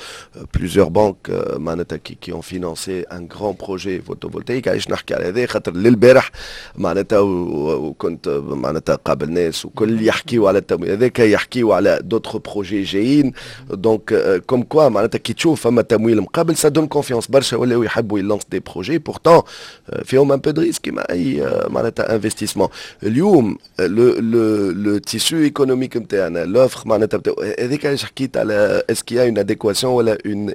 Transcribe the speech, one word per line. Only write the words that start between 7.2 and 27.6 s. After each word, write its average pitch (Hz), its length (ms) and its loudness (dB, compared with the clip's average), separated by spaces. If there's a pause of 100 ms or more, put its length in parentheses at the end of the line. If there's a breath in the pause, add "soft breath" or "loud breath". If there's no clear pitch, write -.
و-، 82 640 -2
وكنت، 85 420 -6
آه، 71 120 -2
معناتها 71 540 -2
قابل 73 380 -2
ناس 85 320 -2
وكل 110 420 -2
يحكيوا 110 420 0
على 98 100 4
التمويل 87 320 -4
هذاك، 113 280 0
يحكيوا 110 560 2
على 90 280 4
دوتر 107 360 -4
بروجي 98 440 -6
جايين. 123 500 2 (380 loud breath)
دونك، 107 420 0
آه، 95 240 2
كوم 123 260 0
كوا 151 260 4
معناتها 110 300 0
كي - 140 -6
تشوف 156 280 2
فما 117 220 2
تمويل 110 380 2
مقابل، 160 360 0
سا 156 120 2
دون 151 180 2
كونفيونس 135 400 -2
برشا، 127 300 2
ولاو 120 260 2
يحبوا 107 360 -2
يلونس 101 320 -2
دي 92 100 -2
بروجي، 110 380 -6
بورتون، 156 440 4 (480 loud breath)
آه، - 120 -8
فيهم 139 300 4
ان 139 60 2
بو 156 120 0
دو 156 120 0
ريسك - 180 -2
كيما - 300 -6
اي، 87 360 -2
آه، 50 220 -2
معناتها 113 460 -2
انفستيسمون. 104 540 -2 (340 loud breath)
اليوم، 123 560 4 (220)
آه، 92 60 2
لو، 113 320 4
لو، 110 520 0
لو 101 280 -2
تيسو 113 380 -4
ايكونوميك 131 600 0
نتاعنا، 90 480 -2
لوفر 117 440 2
معناتها 107 300 2
بتاع-، - 160 -2 (260)